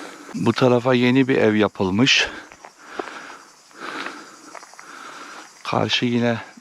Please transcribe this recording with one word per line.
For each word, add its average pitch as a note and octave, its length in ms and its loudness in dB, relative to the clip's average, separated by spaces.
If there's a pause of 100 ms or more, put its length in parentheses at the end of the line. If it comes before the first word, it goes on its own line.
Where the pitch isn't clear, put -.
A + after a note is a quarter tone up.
(360)
Bu A2 180 2
tarafa B2 400 4
yeni B2 340 4
bir C3+ 100 2
ev G#2+ 180 4
yapılmış. G#2 760 2 (3250)
Karşı A2 420 0
yine A#2+ 320 0 (240)